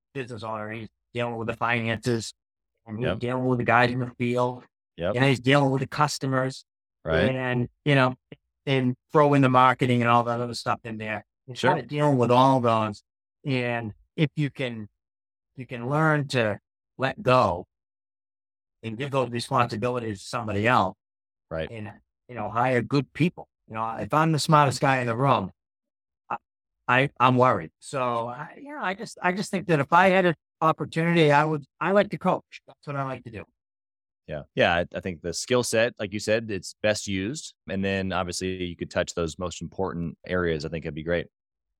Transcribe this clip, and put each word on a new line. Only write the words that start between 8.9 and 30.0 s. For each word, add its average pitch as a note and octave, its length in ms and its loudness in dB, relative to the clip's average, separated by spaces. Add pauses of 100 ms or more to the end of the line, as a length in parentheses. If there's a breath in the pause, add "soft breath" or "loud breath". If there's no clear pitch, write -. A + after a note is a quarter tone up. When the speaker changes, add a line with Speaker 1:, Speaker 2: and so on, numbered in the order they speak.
Speaker 1:
throw D3 220 6
in C#3 80 6
the B2+ 60 6
marketing B2+ 520 4
and A#2 100 2
all A#2+ 140 4
that A#2+ 160 -4
other A#2+ 140 -6
stuff A#2+ 300 -6
in A2+ 140 -10
there. G#2+ 260 -8 (220)
He's B2 120 -14
Speaker 2:
Sure. C3+ 160 2
Speaker 1:
kinda C#3 120 -4
dealing D3 300 2
with A#2+ 140 2
all C3 300 6
those. A2 420 0 (420)
And A#2+ 480 -4 (240)
if D#3+ 180 2
you D3 160 -2
can, A#2 380 -8 (680)
you B2+ 100 -14
can A#2+ 220 -10
learn D3+ 400 2
to A2 300 0 (400)
let B2 240 -4
go G#2 440 2 (1160)
and A2+ 140 -8
give C3+ 140 -6
those B2+ 200 0
responsibilities A#2+ 920 -2
to - 40 -18
somebody G#2+ 400 -4
else A2 300 4 (540)
Speaker 2:
Right. D#2+ 200 -6
Speaker 1:
and, G#2 220 -14 (360)
you B2 60 -16
know, G#2 160 -8
hire A#2+ 320 2
good C3+ 300 -2
people. - 360 -2 (200)
You A2 60 -16
know, A2+ 260 -6
if G#2 140 -6
I'm D#3+ 180 4
the D3 60 2
smartest D3 420 4
guy C3+ 180 2
in B2 80 -2
the A2+ 100 -2
room, A#2 340 2 (800)
I, B2 60 -6 (520)
I, B2+ 220 2 (100)
I'm B2+ 160 6
worried. A2+ 420 2
So, A#2+ 500 -4
I, C3 320 -12
yeah, C#4+ 200 -14
I F#3+ 140 -4
just, G3+ 280 -14
I F3+ 100 2
just G3 180 -6
think F#3 180 -4
that D#3+ 120 2
if C#3 120 0
I F3+ 160 8